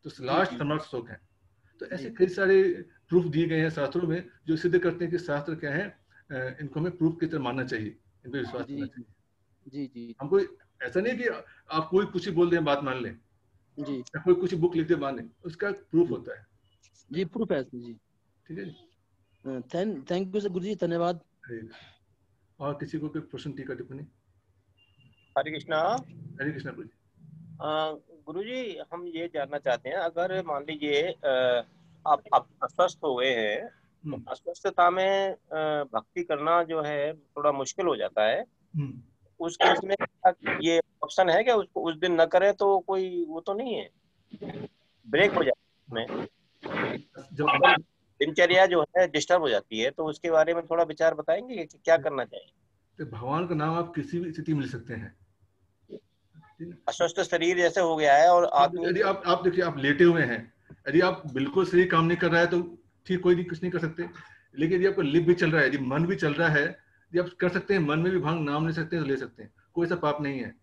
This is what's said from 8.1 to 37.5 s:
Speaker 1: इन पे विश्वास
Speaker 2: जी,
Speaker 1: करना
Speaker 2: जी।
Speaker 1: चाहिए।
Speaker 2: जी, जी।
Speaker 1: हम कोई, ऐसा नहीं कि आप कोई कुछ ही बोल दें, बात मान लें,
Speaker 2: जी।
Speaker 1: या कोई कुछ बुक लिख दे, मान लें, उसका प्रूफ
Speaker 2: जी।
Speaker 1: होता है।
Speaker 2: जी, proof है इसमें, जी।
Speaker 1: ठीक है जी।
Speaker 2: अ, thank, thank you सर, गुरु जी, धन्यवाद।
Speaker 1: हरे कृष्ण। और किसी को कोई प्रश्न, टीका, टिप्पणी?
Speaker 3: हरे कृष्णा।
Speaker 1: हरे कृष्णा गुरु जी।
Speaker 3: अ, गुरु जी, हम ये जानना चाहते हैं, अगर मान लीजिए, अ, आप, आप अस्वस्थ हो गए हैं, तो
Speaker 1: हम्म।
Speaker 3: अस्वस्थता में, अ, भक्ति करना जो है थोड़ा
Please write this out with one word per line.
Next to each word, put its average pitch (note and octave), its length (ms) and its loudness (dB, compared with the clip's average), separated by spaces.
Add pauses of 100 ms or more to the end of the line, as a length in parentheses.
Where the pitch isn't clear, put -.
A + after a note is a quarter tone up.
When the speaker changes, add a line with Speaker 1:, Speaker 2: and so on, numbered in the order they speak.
Speaker 1:
इन A#2+ 60 -14
पे C#3 80 -6
विश्वास A#2+ 260 -8
Speaker 2:
जी, C#3 100 -12
Speaker 1:
करना C#3+ 100 -6
Speaker 2:
जी। B2 160 -16
Speaker 1:
चाहिए। - 120 -20 (540)
Speaker 2:
जी, C#3 200 -10
जी। A#2 340 -16
Speaker 1:
हम D3 60 -10
कोई, F#3+ 200 2 (340)
ऐसा B2+ 180 -2
नहीं A#3 180 -2
कि A#3+ 100 -4 (440)
आप D#3+ 200 -2
कोई G3 140 2
कुछ F3+ 200 -6
ही G3+ 60 -4
बोल F3 180 4
दें, E3+ 160 2
बात C#3+ 180 0
मान B2+ 180 -4
लें, A2 160 -8 (600)
Speaker 2:
जी। C#3 200 -6
Speaker 1:
या D3+ 220 -12
कोई F3+ 120 4
कुछ F3+ 200 0
बुक E3 220 0
लिख D#3+ 120 0
दे, E3 80 4
मान C#3 200 -4
लें, A2+ 140 -14 (160)
उसका F#3+ 260 -6
प्रूफ E3+ 360 0
Speaker 2:
जी। - 60 -4
Speaker 1:
होता - 260 -10
है। - 80 -20 (640)
Speaker 2:
जी, F3+ 140 -2
proof A3 260 -6
है C#3+ 100 0
इसमें, B2 200 -12
जी। A#2+ 120 -16 (540)
Speaker 1:
ठीक D#3+ 100 -12
है G3 80 -10
जी। D#3 100 -14 (680)
Speaker 2:
अ, C3 140 -8
thank, E3+ 480 -6
thank F#3 240 -4
you G3+ 100 -4
सर, G3+ 80 -4
गुरु F3+ 160 -6
जी, G#3 100 -4
धन्यवाद। E3+ 400 -2
Speaker 1:
हरे B2+ 420 -18
कृष्ण। A2+ 160 -16 (840)
और C#3+ 140 -6
किसी C#3+ 260 -8
को D3+ 100 -6
कोई D#3 120 -8
प्रश्न, C3+ 300 -12
टीका, C3+ 220 -10
टिप्पणी? C3+ 300 -12 (1300)
Speaker 3:
हरे C#3+ 140 -2
कृष्णा। D#3 280 -4 (300)
Speaker 1:
हरे - 420 -10
कृष्णा C3 200 -10
गुरु A2 160 -16
जी। - 100 -20 (560)
Speaker 3:
अ, D#3 460 -4 (260)
गुरु F#3 180 -8
जी, A#3 340 -8 (160)
हम F3 140 -12
ये E3+ 260 -10
जानना D3 240 -6
चाहते B2+ 320 -2
हैं, D#3+ 60 -4
अगर F3+ 520 -4
मान C#3+ 160 -4
लीजिए, D3 380 -2
अ, B2+ 640 0 (420)
आप, D3+ 160 2 (120)
आप - 140 2 (140)
अस्वस्थ F3+ 400 0
हो C#3 120 0
गए B2+ 200 2
हैं, A2 320 -2
तो - 480 -14
Speaker 1:
हम्म। - 140 -14
Speaker 3:
अस्वस्थता F3 600 2
में, F#3+ 400 2
अ, D#3 540 -4
भक्ति C3+ 400 -6
करना E3 400 2
जो D#3+ 180 -4
है D3 320 -2
थोड़ा D3 380 -2